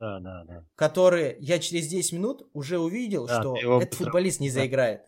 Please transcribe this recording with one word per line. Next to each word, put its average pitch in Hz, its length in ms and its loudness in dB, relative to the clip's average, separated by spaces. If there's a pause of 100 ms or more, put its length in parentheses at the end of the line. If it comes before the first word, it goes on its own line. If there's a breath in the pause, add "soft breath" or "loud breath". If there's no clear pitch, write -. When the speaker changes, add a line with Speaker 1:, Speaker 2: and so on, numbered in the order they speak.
Speaker 1:
да, 101 200 -8
да, 90 240 -12
да. 85 200 -16 (100)
Speaker 2:
Который, 165 680 4
я 160 180 0
через 160 300 -4
десять 175 240 -2
минут 208 400 -4
уже 147 260 -4
увидел, 175 480 -2
Speaker 1:
Да, 120 140 0
Speaker 2:
что 127 140 -2
Speaker 1:
ты 120 80 -2
его 123 180 6
Speaker 2:
этот - 140 -2
футболист 175 460 0
не 139 80 0
Speaker 1:
Да. 127 60 -4
Speaker 2:
заиграет. 131 540 0